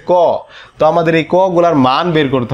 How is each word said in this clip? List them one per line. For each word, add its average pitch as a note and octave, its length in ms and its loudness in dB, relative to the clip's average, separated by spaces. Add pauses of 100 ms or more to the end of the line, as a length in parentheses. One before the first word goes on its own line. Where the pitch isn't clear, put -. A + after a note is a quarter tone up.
ক, F3+ 40 2 (640)
তো C#3+ 100 -2
আমাদের E3 340 0
এই D3+ 140 -2
ক - 20 0 (200)
গুলার E3+ 200 2 (120)
মান D3 180 0 (100)
বের D3+ 140 0
করতে B2 240 -4